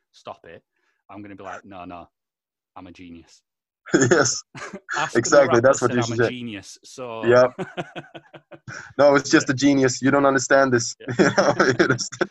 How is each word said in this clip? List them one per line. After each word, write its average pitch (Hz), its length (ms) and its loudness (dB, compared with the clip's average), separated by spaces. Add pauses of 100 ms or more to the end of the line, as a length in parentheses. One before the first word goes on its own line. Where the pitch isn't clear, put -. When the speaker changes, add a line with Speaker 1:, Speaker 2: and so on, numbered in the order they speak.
(120)
Speaker 1:
stop - 340 -20
it," 82 180 -20 (460)
I'm 101 120 -18
gonna 101 140 -20
be 101 80 -20
like, 92 220 -16
"No, 95 200 -18
no, 85 240 -18 (640)
I'm 92 120 -20
a 87 40 -20
genius." 85 500 -20 (440)
Speaker 2:
<laughs> - 80 -12
Yes. 135 500 2 (120)
Speaker 1:
<laughs> - 400 -12
Ask 151 220 -4
Speaker 2:
Exactly, 123 420 4
Speaker 1:
the - 20 -2
rapper - 60 -
Speaker 2:
that's 135 140 2
what 127 100 0
Speaker 1:
said 123 60 -4
Speaker 2:
you 120 40 -2
Speaker 1:
I'm - 20 -2
Speaker 2:
should 117 160 -6
Speaker 1:
a 123 40 2
Speaker 2:
say. 110 60 0
Speaker 1:
genius, 117 540 -14
so 117 440 -14
Speaker 2:
Yep. 208 300 6
Speaker 1:
<laughs> - 1400 -16
Speaker 2:
No, 143 180 6
it's 139 140 -2
just 156 180 4
Speaker 1:
Yeah. - 20 -12
Speaker 2:
a 143 40 0
genius. 135 480 0
You 131 100 2
don't 143 140 2
understand 135 480 2
this. 120 260 -4
Speaker 1:
Yeah. 110 80 -16
Speaker 2:
<laughs> 123 120 -8
You 170 180 4
know, 147 220 2
it 131 320 2
is - 180 -6 (220)